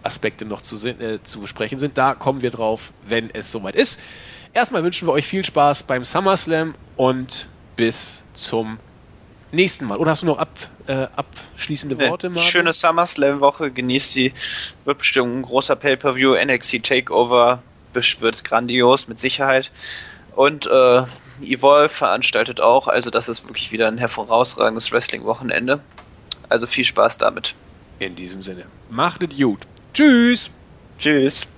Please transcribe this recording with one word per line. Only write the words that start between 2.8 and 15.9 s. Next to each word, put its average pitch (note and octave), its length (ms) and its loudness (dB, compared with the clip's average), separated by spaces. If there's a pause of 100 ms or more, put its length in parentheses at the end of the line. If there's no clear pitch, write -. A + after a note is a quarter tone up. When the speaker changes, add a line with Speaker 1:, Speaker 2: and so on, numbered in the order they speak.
Speaker 1:
wenn A2+ 220 -2
es G#2+ 200 -12
soweit G2 240 -8
ist. - 240 0 (540)
Erstmal A3+ 320 0
wünschen F3 240 -2
wir C#3 40 2
euch C#3+ 140 0
viel F#3+ 180 -4
Spaß D3 400 2
beim B2+ 200 -2
SummerSlam E3 720 0 (200)
und C3 520 0 (260)
bis - 480 -2 (120)
zum A2+ 440 -6 (720)
nächsten E3+ 360 -2
Mal. G#2 120 -4
Oder D3+ 120 2
hast D3+ 120 -2
du F3+ 40 -4
noch D3 120 0
ab-, - 200 -6 (300)
äh, C3+ 260 -2
abschließende - 800 -10
Speaker 2:
Nee, B2 160 2
Speaker 1:
Worte, F3+ 180 -6
Marvin? E3+ 220 0
Speaker 2:
schöne E3+ 220 2
SummerSlam-Woche, C#3+ 1000 0
genießt B2+ 420 -2
sie. C3 220 0 (500)
Wird C#3 140 -2
bestimmt B2 380 0
ein C3 60 -6
großer C3+ 340 0
Pay-Per-View, C3 580 2